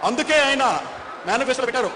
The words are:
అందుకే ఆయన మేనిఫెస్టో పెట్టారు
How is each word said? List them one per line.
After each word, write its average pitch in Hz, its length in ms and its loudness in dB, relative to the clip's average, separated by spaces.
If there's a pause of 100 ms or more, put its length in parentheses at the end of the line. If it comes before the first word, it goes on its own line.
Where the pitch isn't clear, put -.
అందుకే 302 360 2
ఆయన 262 400 2 (460)
మేనిఫెస్టో 254 380 0
పెట్టారు 240 320 0